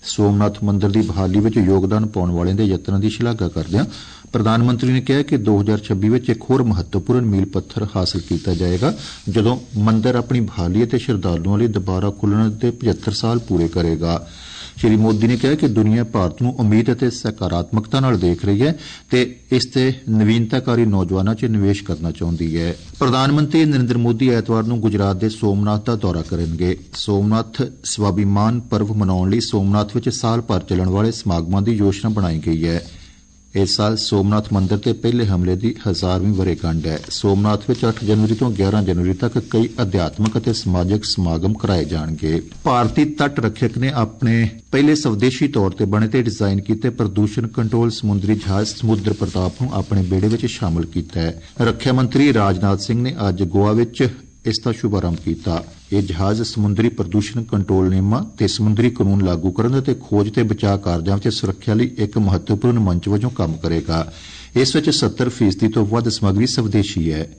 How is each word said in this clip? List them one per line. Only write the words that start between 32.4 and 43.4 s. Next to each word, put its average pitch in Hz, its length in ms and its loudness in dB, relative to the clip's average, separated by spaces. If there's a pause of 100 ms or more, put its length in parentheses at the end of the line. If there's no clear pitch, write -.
ਗਈ 80 220 0
ਹੈ। 85 180 -2 (720)
ਇਸ 98 200 2
ਸਾਲ 107 220 0
ਸੋਮਨਾਥ 104 560 0
ਮੰਦਿਰ 95 240 2
ਤੇ 110 160 0
ਪਹਿਲੇ 117 320 0
ਹਮਲੇ 90 300 2
ਦੀ 107 200 -2 (120)
ਹਜ਼ਾਰਵੀਂ 92 460 0
ਵਰ੍ਹੇਗੰਢ 82 540 -2
ਹੈ। 78 120 -4 (100)
ਸੋਮਨਾਥ 104 600 0
ਵਿੱਚ 120 160 -2
ਅੱਠ 113 180 -2
ਜਨਵਰੀ 107 320 2
ਤੋਂ 123 160 0
ਗਿਆਰਾਂ 98 320 2
ਜਨਵਰੀ 90 300 0
ਤੱਕ 117 260 -2
ਕਈ 117 300 0 (120)
ਅਧਿਆਤਮਕ 98 560 -2
ਅਤੇ 113 160 0
ਸਮਾਜਿਕ 92 520 0
ਸਮਾਗਮ 90 480 0
ਕਰਾਏ 92 320 0
ਜਾਣਗੇ। 78 560 -2 (220)
ਭਾਰਤੀ 143 420 2
ਤੱਟ 143 340 -2
ਰੱਖਿਅਕ 113 380 -2